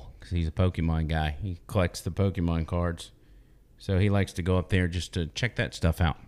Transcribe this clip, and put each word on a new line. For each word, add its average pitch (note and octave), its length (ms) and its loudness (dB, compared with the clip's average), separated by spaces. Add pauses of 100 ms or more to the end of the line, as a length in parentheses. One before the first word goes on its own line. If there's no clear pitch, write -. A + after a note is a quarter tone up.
(200)
'cause - 120 -18
he's E2+ 160 0
a D#2+ 40 -4
Pokemon E2 580 0
guy. D#2 320 0
He F#2+ 260 -6
collects - 320 0
the - 100 -8
Pokemon E2+ 580 0
cards. F2 440 -4 (680)
So F#2 220 0
he G2+ 100 4
likes G2 240 2
to - 80 -6
go F#2 160 2
up F2 120 -2
there F#2 180 4
just E2+ 280 -4
to E2+ 120 -2
check - 300 -4
that - 180 -4
stuff - 240 2
out. E2+ 180 2 (100)